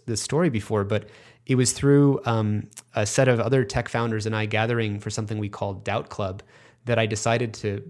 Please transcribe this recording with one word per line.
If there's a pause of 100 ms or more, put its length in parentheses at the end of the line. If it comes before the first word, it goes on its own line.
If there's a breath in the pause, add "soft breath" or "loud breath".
this
story
before,
but (360 loud breath)
it
was
through,
um, (280)
a
set
of
other
tech
founders
and
I
gathering
for
something
we
called
Doubt
Club (420 loud breath)
that
I
decided
to